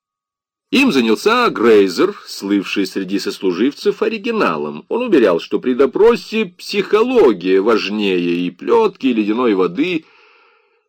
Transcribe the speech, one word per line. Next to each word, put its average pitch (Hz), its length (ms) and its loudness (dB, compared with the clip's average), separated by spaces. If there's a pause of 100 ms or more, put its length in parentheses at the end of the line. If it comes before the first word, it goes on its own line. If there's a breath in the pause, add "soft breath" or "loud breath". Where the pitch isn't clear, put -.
(720)
Им 254 200 2
занялся 160 580 2
Грейзер, 110 760 2
слывший 98 580 -2
среди 95 320 -6
сослуживцев 104 840 -2
оригиналом. 180 880 -4
Он 226 140 -4
уверял, 120 360 2
что - 200 -6
при 127 140 -2
допросе 208 720 2
психология 180 1160 0
важнее 95 840 -2
и 87 60 -6
плётки, 113 560 0
и 127 60 2
ледяной 110 420 0
воды. 101 500 -2 (840 soft breath)